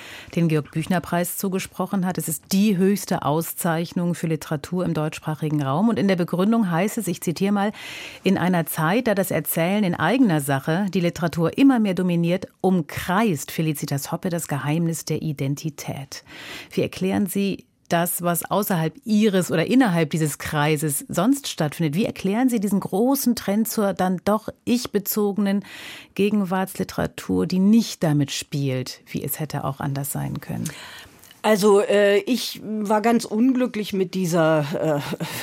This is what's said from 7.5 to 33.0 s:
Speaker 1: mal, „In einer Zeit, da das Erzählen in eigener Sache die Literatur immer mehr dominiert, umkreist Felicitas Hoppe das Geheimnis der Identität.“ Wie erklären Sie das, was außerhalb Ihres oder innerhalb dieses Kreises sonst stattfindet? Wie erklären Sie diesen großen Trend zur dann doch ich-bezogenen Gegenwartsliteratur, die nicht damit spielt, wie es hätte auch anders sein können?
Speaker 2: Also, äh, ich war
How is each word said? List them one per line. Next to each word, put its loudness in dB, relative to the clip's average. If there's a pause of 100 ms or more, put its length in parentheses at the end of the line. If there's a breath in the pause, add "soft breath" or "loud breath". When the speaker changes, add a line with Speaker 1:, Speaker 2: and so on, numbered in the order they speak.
Speaker 1:
mal, 2 (520 loud breath)
„In 4
einer 2
Zeit, 0
da 2
das 0
Erzählen 0
in 0
eigener 4
Sache 0
die 2
Literatur 0
immer 6
mehr 2
dominiert, 0 (120)
umkreist 0
Felicitas -2
Hoppe -4
das -4
Geheimnis -2
der -4
Identität.“ -6 (460 loud breath)
Wie -2
erklären -2
Sie -2 (260)
das, 0
was -2
außerhalb 0 (100)
Ihres 2
oder 2
innerhalb 4
dieses 0
Kreises 0
sonst 2
stattfindet? -2
Wie 2
erklären 0
Sie 2
diesen 0
großen 0
Trend 0
zur 0
dann 0
doch 0 (140)
ich-bezogenen 0 (500 loud breath)
Gegenwartsliteratur, -2
die 0
nicht 4
damit 2
spielt, -4
wie -8
es -6
hätte -6
auch -4
anders -4
sein -6
können? -8 (720 loud breath)
Speaker 2:
Also, 6
äh, 4
ich -2
war 0